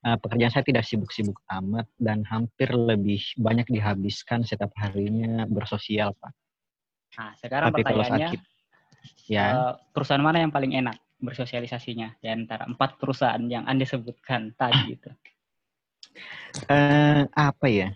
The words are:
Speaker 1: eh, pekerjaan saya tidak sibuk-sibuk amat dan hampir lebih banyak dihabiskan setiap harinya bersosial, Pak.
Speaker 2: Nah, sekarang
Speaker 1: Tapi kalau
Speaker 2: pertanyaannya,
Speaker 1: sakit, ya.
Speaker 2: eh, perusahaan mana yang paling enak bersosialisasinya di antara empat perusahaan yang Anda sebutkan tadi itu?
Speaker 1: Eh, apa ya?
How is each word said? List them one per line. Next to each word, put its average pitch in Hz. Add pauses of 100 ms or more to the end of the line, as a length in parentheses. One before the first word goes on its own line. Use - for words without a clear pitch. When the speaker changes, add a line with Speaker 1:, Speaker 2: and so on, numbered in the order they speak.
Speaker 1:
eh, 117
pekerjaan 117
saya 131
tidak 120
sibuk-sibuk 104 (160)
amat 98 (160)
dan 107
hampir 113
lebih 107 (160)
banyak 117
dihabiskan 104
setiap 104
harinya 107
bersosial, 104
Pak. - (800)
Speaker 2:
Nah, 110
sekarang 127
Speaker 1:
Tapi 110
kalau 113
Speaker 2:
pertanyaannya, 151
Speaker 1:
sakit, 180 (880)
ya. 104
Speaker 2:
eh, 127 (200)
perusahaan 143
mana 165
yang 160
paling 135
enak 123 (220)
bersosialisasinya 120
di 113
antara 113
empat 131
perusahaan 127
yang 120
Anda 131
sebutkan 120
tadi 123
itu? - (1500)
Speaker 1:
Eh, 143
apa 143
ya? 98